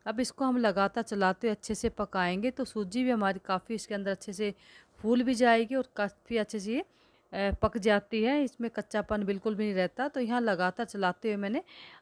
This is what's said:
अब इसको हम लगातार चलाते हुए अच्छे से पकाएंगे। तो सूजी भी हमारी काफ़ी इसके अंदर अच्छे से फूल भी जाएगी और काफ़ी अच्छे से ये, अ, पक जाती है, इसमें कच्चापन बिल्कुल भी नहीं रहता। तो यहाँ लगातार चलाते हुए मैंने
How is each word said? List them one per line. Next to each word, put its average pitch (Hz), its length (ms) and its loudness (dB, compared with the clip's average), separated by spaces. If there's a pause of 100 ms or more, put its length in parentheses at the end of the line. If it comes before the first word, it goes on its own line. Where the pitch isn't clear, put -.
अब 220 140 -2
इसको 262 240 -2
हम 254 140 2
लगातार 202 460 2
चलाते 196 420 0
हुए 214 80 0
अच्छे - 200 -6
से 226 160 -2
पकाएंगे। 190 600 -2
तो 254 140 -4
सूजी 214 400 -2
भी 254 60 2
हमारी 196 340 0
काफ़ी 190 300 -4
इसके 208 200 -8
अंदर 196 160 -4
अच्छे 196 220 -6
से 202 200 -2 (480)
फूल 240 220 4
भी 254 140 2
जाएगी 233 380 4
और 254 220 -2
काफ़ी 208 420 -4
अच्छे 214 220 -2
से 202 120 -6
ये, 262 80 -2 (520)
अ, 196 200 -2 (100)
पक 220 160 2
जाती 208 440 2
है, 285 220 2
इसमें 233 260 -4
कच्चापन 208 540 -4
बिल्कुल 202 300 -2
भी 208 100 -2
नहीं 208 100 0
रहता। 185 340 0
तो 285 120 -4
यहाँ 240 200 0
लगातार 190 460 0
चलाते 196 420 -2
हुए 208 100 0
मैंने 208 240 -2 (400)